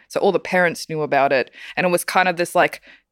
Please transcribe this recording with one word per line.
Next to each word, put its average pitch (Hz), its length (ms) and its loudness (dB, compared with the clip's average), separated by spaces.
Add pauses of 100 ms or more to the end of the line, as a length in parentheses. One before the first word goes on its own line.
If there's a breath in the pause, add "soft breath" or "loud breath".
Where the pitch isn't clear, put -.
So - 100 -4
all 196 140 2
the 165 80 2
parents - 480 -2
knew 156 140 -4
about 139 300 2
it. 131 180 0 (260 loud breath)
And 160 100 0
it 180 40 0
was 175 140 0
kind 185 240 0
of 175 80 -2
this, 175 180 -4
like, 165 260 2 (320 soft breath)